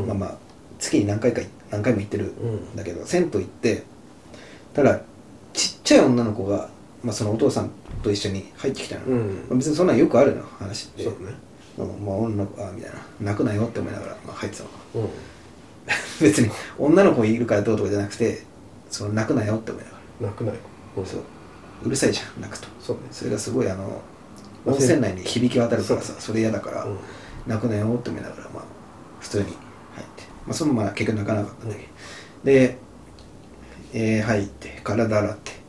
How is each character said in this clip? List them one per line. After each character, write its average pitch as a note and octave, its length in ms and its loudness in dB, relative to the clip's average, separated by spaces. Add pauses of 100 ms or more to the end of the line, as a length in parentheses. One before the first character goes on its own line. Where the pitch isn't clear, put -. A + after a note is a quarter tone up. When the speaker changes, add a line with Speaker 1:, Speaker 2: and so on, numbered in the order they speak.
Speaker 1:
ん。 F#2+ 40 -2
Speaker 2:
ま G2+ 60 -2
あ G2 40 0
ま F#2 100 -2
あ、 - 100 -10 (400)
月 - 220 2
に G#2 80 2
何 G#2 120 0
回 A#2+ 140 4
か、 B2 80 -2 (300)
何 G#2+ 100 -2
回 B2 120 4
も G2+ 60 2
行 G2 60 -2
っ - 20 -8
て G2+ 100 -2
る G2 80 -2
ん - 500 -6
だ G2+ 80 -8
け F2 80 -6
ど、 - 80 -8
Speaker 1:
う - 40 -10
ん。 - 40 -10
Speaker 2:
銭 F3 260 2
湯 G#2 60 0
行 - 0 -
っ F#2+ 40 0
て、 - 400 0 (920)
た D3 100 4
だ、 G#2+ 160 6 (540)
ち - 260 -2
っ - 40 -20
ち D4+ 120 8
ゃ - 80 12
い - 20 8
女 A#2+ 180 6
の A2 100 0
子 F#2+ 120 -2
が、 G2 240 0 (320)
ま A#2+ 100 -2
あ、 - 20 -6
そ A2+ 100 -4
の G#2+ 80 2
お A2 60 2
父 C3 120 4
さ A#2 120 2
ん F#2+ 100 -4 (320)
と G#2 80 4
一 G2+ 60 2
緒 G2+ 120 -2
に F#2+ 280 -6
入 - 140 0
っ - 20 -8
て - 80 -8
き - 80 -10
た - 100 -6
の。 - 60 -12
Speaker 1:
う C3 100 2
ん。 G2+ 340 -2
Speaker 2:
ま C3+ 60 2
あ、 - 0 -
別 C3 140 4
に D3+ 60 2
そ E3+ 100 4
ん - 20 6
な D3+ 60 6
ん A2+ 40 6
よ C#3+ 100 8
く C3 120 6
あ C#3+ 60 6
る - 100 4
の、 - 80 -8 (160)
話 G2 300 -8
っ - 20 -20
て。 - 120 -10
Speaker 1:
そ - 60 -2
う - 40 -4
ね。 F#2+ 200 -12 (440)
Speaker 2:
う A2+ 60 -4
ん、 G2 220 -6
ま G2+ 60 -2
あ、 G2 60 -2
女 A2 260 0
の - 20 -2
子、 - 160 -10
あ、 G2 100 -8
み F#2 100 -12
た - 80 -12
い - 20 -12
な。 - 60 -12 (240)
「泣 G2+ 160 -2
く D3 60 2
な A2+ 100 2
よ」 G#2 120 2
っ A#2 40 -2
て - 100 -6
思 C2 100 -4
い - 40 -8
な - 60 -8
が - 80 -10
ら、 - 180 -10
ま - 80 -14
あ、 - 20 -14
入 - 140 -6
っ - 20 -6
て - 60 -14
た - 60 -14
の。 - 60 -14 (260)
Speaker 1:
う A2+ 100 -2
ん。 F#2 40 -4 (1080)
Speaker 2:
<laughs> - 20 -
別 - 180 8
に、 A#2 100 4 (280)
女 E3 260 8
の F3+ 120 8
子 A#2+ 80 4
い A2 140 4
る A#2+ 80 0
か A2+ 100 4
ら G2+ 60 4
ど A2 140 2
う - 20 2
と G2+ 80 0
か G2 40 0
じ G2+ 60 2
ゃ G2+ 40 2
な G2+ 80 0
く - 80 -10
て、 A2 280 0 (460)
そ - 160 -6
の、 G#2 80 -2
「泣 G#2+ 140 0
く D3+ 60 2
な A2+ 120 2
よ」 G#2+ 120 2
っ A2 40 -4
て - 100 -8
思 - 80 -10
い - 40 -14
な - 60 -18
が - 80 -18
ら。 - 60 -18 (240)
Speaker 1:
「泣 G2+ 100 -6
く - 60 -4
な G#2+ 80 0
よ」。 - 60 -8 (400)
う G2 40 -2
ん。 F#2 40 -6
Speaker 2:
そ - 120 -8
う。 - 40 -6 (640)
う - 40 -2
る C3 60 0
さ C3 120 4
い - 40 6
じ G3+ 100 -4
ゃ - 180 -12
ん、 - 20 -8
泣 G#2 100 -12
く - 80 -12
と。 - 80 -14 (140)
Speaker 1:
そ - 120 -4
う - 40 -2
ね。 - 140 -14
Speaker 2:
そ - 140 -10
れ - 60 -2
が - 60 0
す - 140 -6
ご B2 120 0
い、 G#2 60 0
あ F#2+ 60 -2
の、 G2 80 -8 (840)
Speaker 1:
ま B2 60 2
あ、 C3+ 40 4
Speaker 2:
温 C#3 40 2
泉 C#3+ 200 6
内 G2+ 140 2
に F#2 100 -8
響 A#2+ 300 2
き B2+ 60 4
渡 A#2 160 4
る G#2+ 80 0
か B2 100 0
ら A2 80 2
さ、 - 120 -8
Speaker 1:
そ - 0 -
う。 - 60 -12
Speaker 2:
そ - 140 -6
れ A2 60 2
嫌 A2 120 4
だ - 80 -2
か - 120 -8
ら、 - 140 -6
Speaker 1:
う A2 40 -4
ん。 G2+ 80 -6 (480)
Speaker 2:
「泣 A2 160 -2
く B2+ 60 0
な A2 80 0
よ」 A2 180 2
っ A#2+ 80 0
て A2+ 80 -6
思 - 80 -4
い - 60 -8
な - 60 -10
が - 60 -12
ら、 - 160 -14
ま - 100 -10
あ、 - 20 -14 (560)
普 - 100 -14
通 - 100 -2
に F#2+ 40 2
入 F2+ 100 -6
っ - 20 -12 (600)
て。 - 80 -18 (240)
ま - 40 -6
あ、 - 40 -2
そ E3 100 -2
の D3 80 4
ま G#2+ 120 2
ま G#2+ 60 0
結 A2+ 200 -2
局 G#2+ 60 0
泣 G2+ 100 -2
か A2 80 0
な G#2+ 80 0
か - 80 -6
っ - 80 -18
た - 80 -14
ん - 20 -4
だ G#2 60 -6
け - 60 -12
ど。 - 60 -18 (520)
Speaker 1:
う - 20 -20
ん。 - 40 -12
Speaker 2:
で、 C3 320 8 (1160)
え A2 280 2
ー、 - 20 -2
入 A2 180 2
っ F#2 60 -2
て、 - 360 -14
体 G#2+ 360 2
洗 G2 120 2
っ - 60 -10
て - 140 -12 (180)